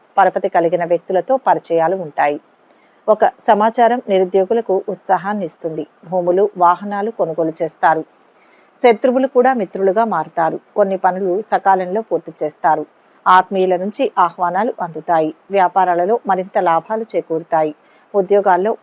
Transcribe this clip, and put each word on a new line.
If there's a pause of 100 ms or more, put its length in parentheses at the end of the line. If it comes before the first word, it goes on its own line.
(180)
పరపతి
కలిగిన
వ్యక్తులతో
పరిచయాలు
ఉంటాయి. (720)
ఒక
సమాచారం
నిరుద్యోగులకు (140)
ఉత్సాహాన్ని
ఇస్తుంది. (240)
భూములు,
వాహనాలు
కొనుగోలు (100)
చేస్తారు. (800)
శత్రువులు
కూడా
మిత్రులుగా
మారుతారు. (160)
కొన్ని
పనులు
సకాలంలో
పూర్తి (120)
చేస్తారు. (420)
ఆత్మీయుల
నుంచి
ఆహ్వానాలు
అందుతాయి. (160)
వ్యాపారాలలో
మరింత
లాభాలు (100)
చేకూరుతాయి. (420)
ఉద్యోగాల్లో